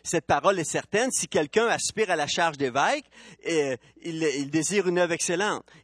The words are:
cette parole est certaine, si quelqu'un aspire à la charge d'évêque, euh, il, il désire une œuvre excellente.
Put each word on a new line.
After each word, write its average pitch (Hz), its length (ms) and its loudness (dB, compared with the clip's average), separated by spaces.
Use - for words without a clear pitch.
cette - 240 -2
parole 175 320 2
est 160 60 -2
certaine, 220 460 -2
si - 160 -4
quelqu'un 214 420 2
aspire 190 420 -2
à 170 60 2
la 147 100 -2
charge 165 320 0
d'évêque, 143 480 0
euh, 143 260 0
il, 160 200 -6
il 143 280 -2
désire 170 360 0
une 175 120 2
œuvre 175 140 2
excellente. 175 520 -2